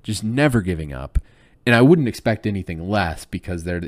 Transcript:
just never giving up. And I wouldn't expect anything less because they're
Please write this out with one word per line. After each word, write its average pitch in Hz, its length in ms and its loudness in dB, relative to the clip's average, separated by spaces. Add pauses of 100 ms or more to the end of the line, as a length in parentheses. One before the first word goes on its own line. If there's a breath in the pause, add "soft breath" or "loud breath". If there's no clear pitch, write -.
just 107 220 -6
never 120 380 2
giving 80 300 -4
up. 65 280 -4 (440 soft breath)
And 120 120 4
I 117 60 6
wouldn't 143 260 6
expect 110 400 -4
anything 92 420 -6
less 92 360 -2
because 87 400 -8
they're 87 220 -4